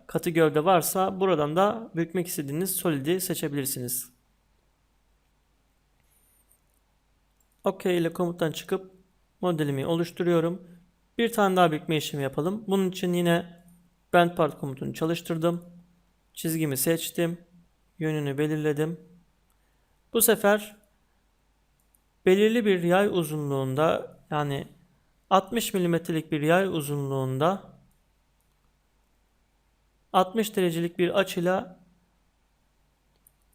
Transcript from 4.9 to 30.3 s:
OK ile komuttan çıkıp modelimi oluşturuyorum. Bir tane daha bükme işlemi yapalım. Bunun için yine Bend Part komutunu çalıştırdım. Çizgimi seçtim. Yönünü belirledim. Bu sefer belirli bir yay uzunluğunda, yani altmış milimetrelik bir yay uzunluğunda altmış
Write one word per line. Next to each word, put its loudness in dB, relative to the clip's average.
OK 0
ile 0
komuttan -2
çıkıp -6
modelimi 0
oluşturuyorum. 0
Bir 0
tane 2
daha 6
bükme -2
işlemi -4
yapalım. -4
Bunun 2
için -2
yine 0
Bend 6
Part 0
komutunu -8
çalıştırdım. -2
Çizgimi -2
seçtim. 0
Yönünü -2
belirledim. -2
Bu 2
sefer 2
belirli 4
bir 2
yay 4
uzunluğunda, -2
yani -4
altmış 0
milimetrelik -2
bir -2
yay 4
uzunluğunda -2
altmış 0